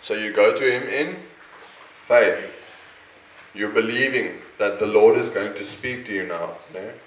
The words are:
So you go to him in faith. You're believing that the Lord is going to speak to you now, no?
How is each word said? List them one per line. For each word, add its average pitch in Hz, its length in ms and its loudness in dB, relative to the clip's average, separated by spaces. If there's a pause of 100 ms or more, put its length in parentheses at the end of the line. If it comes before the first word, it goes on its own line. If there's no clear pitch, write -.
So 110 120 -6
you 107 180 -4
go 104 240 4
to 135 140 2
him 123 180 -4
in 156 340 -6 (840)
faith. 113 480 2 (960)
You're 104 160 -4
believing 113 720 -2 (160)
that - 200 0
the 107 80 0
Lord 107 320 6
is - 100 -2
going 104 260 -4
to 101 100 -10
speak 123 420 -10
to 107 60 -10
you 95 140 -4
now, 85 320 -8 (140)
no? 95 200 -12 (140)